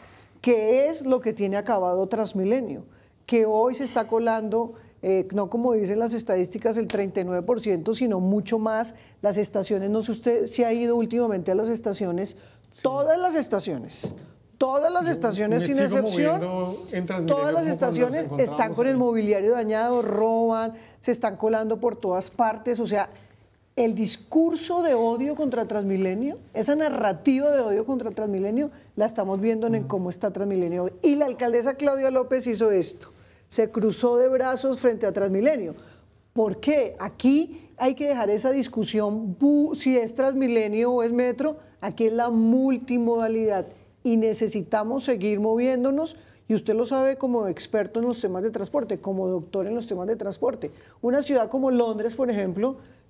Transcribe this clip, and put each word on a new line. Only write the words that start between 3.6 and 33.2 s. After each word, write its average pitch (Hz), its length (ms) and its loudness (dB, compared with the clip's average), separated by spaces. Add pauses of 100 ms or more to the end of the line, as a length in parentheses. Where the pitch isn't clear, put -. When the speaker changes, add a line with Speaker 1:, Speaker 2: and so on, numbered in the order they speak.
Speaker 1:
se 262 100 -6
está 233 220 -2
colando, 226 680 -2 (280)
eh, 190 320 2
no 196 160 -2
como 240 220 0
dicen 208 260 0
las 226 160 0
estadísticas, 208 600 -2
el 226 100 -2
treinta 196 340 -2
y 185 40 -2
nueve 180 180 -2
por 220 180 0
ciento, 196 340 0
sino 220 260 0
mucho 208 400 0
más. 220 340 -2 (280)
Las 202 160 2
estaciones, 196 520 -2
no 214 120 0
sé 226 100 -4
usted 233 340 0
si 233 160 0
ha 233 100 2
ido 233 220 2
últimamente 226 560 0
a 185 60 2
las 220 120 0
estaciones, 202 680 -4 (360)
Speaker 2:
Sí. - 120 -20
Speaker 1:
todas 285 340 2
las 359 160 0
estaciones, 196 800 -4 (420)
todas 285 360 2
las 349 140 0
Speaker 2:
Yo 339 40 0
Speaker 1:
estaciones 214 520 0
Speaker 2:
me - 40 0
Speaker 1:
sin 277 80 0
Speaker 2:
sigo 269 140 4
Speaker 1:
excepción, 175 520 2
Speaker 2:
moviendo 180 520 -4
en 180 120 -4
Transmilenio 175 220 -4 (100)
Speaker 1:
todas 285 160 0
las 330 120 0
Speaker 2:
como - 0 -
cuando - 20 0
nos - 0 -
Speaker 1:
estaciones 254 600 0
están - 140 -6
Speaker 2:
encontrábamos 220 360 -2
Speaker 1:
con 240 100 2
el 269 60 2
Speaker 2:
ahí. 262 80 0
Speaker 1:
mobiliario 214 500 2
dañado, 233 520 0
roban, 226 720 0 (260)
se - 100 -2
están 226 260 0
colando 220 440 0
por 240 160 0
todas 180 340 -2
partes, 220 480 -2
o 233 80 -2
sea, 196 240 0 (640)
el 226 220 2
discurso 330 880 0
de 302 100 4
odio 233 400 0
contra 247 320 -2
Transmilenio, 196 720 -2 (160)
esa 269 220 0
narrativa 277 760 2
de 277 100 4
odio 214 240 0
contra 233 280 -4
Transmilenio, 214 580 -2 (240)
la 208 120 0
estamos 196 340 -2
viendo 220 260 0
en 226 80 2
Speaker 2:
Ujú. 214 140 -2
Speaker 1:
cómo 185 220 -2
está 196 220 -4
Transmilenio 185 520 -2
hoy. 185 80 -4 (100)
Y 285 140 6
la 294 100 2
alcaldesa 240 480 0
Claudia 269 380 0
López 254 340 0
hizo 220 240 2
esto, - 380 -2 (400)